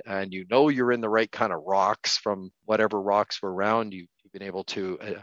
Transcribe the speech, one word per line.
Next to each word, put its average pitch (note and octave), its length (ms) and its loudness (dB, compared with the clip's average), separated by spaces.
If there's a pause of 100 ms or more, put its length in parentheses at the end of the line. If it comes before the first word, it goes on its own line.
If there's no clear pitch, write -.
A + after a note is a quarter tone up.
and G2 280 -6
you F#2 160 -8
know C3+ 200 6
you're B2 240 2
in A#2+ 80 0
the A2 80 -2
right A2 200 2
kind A2 220 -2
of D#2+ 140 -6
rocks G2 520 2
from F#2+ 320 -4 (140)
whatever G#2+ 360 2
rocks G2+ 420 0
were F#2+ 120 -4
around, G#2+ 400 0
you, F2+ 140 -14 (160)
you've - 80 -20
been F#2+ 100 -14
able F#2+ 220 -8
to, F#2 380 -6
uh, G2 220 -10